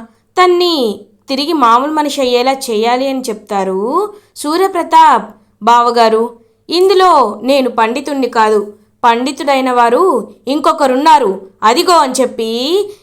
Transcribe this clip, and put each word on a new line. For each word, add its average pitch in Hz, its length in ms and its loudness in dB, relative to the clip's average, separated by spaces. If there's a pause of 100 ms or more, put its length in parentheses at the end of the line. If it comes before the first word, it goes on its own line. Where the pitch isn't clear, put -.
(360)
తన్ని 349 640 0 (280)
తిరిగి 285 240 -4
మామూలు 262 400 2
మనిషి 294 280 -2
అయ్యేలా 247 320 0
చేయాలి" 247 560 -2
అని 269 120 -6
చెప్తారు 214 920 -4 (220)
సూర్యప్రతాప్. 320 920 2 (340)
"బావగారు, 233 640 2 (440)
ఇందులో 339 760 2
నేను 262 280 0
పండితుణ్ణి 254 580 -4
కాదు, 214 440 0 (320)
పండితుడైన 262 680 0
వారు 240 320 2 (440)
ఇంకొకరున్నారు, 285 840 2 (320)
అదిగో" 330 340 2
అని 277 160 0
చెప్పి 247 360 -4 (540)